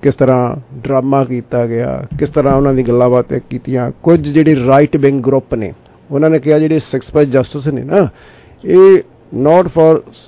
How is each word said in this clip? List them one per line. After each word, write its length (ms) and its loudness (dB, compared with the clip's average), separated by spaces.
ਕਿਸ 120 0
ਤਰ੍ਹਾਂ 420 0
ਡਰਾਮਾ 500 -2
ਕੀਤਾ 420 -6
ਗਿਆ, 400 -6
ਕਿਸ 120 -4
ਤਰ੍ਹਾਂ 260 0
ਉਹਨਾਂ 180 0
ਦੀ 80 -2
ਗੱਲਾਂ 280 2
ਬਾਤਾਂ 300 -2
ਕੀਤੀਆਂ। 420 -6
ਕੁਝ 260 2
ਜਿਹੜੇ 380 2
ਰਾਈਟ 300 2
ਵਿੰਗ 240 0
ਗਰੁੱਪ 340 -2
ਨੇ, 180 -6
ਉਹਨਾਂ 200 0
ਨੇ 80 2
ਕਿਹਾ 200 0
ਜਿਹੜੇ 180 0
six 280 -6
five 220 2
justice 340 -4
ਨੇ 120 -6
ਨਾ, 240 0
ਇਹ 340 6
not 240 2
for, 340 2